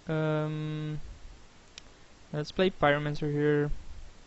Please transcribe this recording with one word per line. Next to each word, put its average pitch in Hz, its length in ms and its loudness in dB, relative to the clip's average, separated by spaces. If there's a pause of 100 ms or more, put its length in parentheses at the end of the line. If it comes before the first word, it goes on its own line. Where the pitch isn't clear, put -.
Um, 156 920 -2 (1300)
let's 151 180 -4
play 185 200 4
Pyromancer 147 600 2
here. 147 400 4 (560)